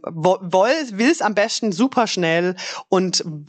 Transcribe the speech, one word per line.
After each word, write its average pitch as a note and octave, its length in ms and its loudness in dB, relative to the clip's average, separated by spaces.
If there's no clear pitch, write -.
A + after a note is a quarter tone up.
wo-, E3+ 360 0
woll-, G#3+ 520 2
willst A#3 280 2
am G#3+ 140 -2
besten G#3+ 360 0
super A3+ 360 2
schnell F3 500 0
und F#3 340 2